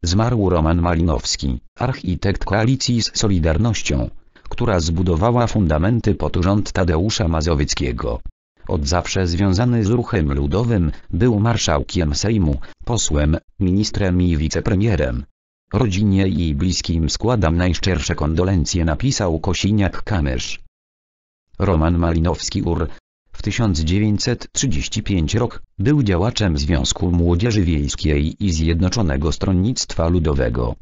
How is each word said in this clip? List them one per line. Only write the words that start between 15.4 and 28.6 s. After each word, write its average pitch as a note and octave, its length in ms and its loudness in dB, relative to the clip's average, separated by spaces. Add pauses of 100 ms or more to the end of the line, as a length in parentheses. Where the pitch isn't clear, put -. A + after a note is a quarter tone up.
Rodzinie G2 540 2
i E2 280 0
bliskim E2 540 0
składam F2 480 0
najszczersze F2 580 0
kondolencje, E2 680 0
napisał E2 520 -2
Kosiniak-Kamysz. F2+ 1200 -2 (1000)
Roman E2+ 380 2
Malinowski E2 640 0
ur. E2 260 -2 (440)
W - 100 -12
tysiąc G#2 380 0
dziewięćset G#2 720 0
trzydzieści G#2 520 -2
pięć E2 320 0
rok A#2 260 -2 (180)
był C#3+ 240 2
działaczem G2 540 0
Związku D2+ 540 0
Młodzieży E2+ 520 2
Wiejskiej D2+ 840 0
i F#2 80 0
Zjednoczonego E2 800 0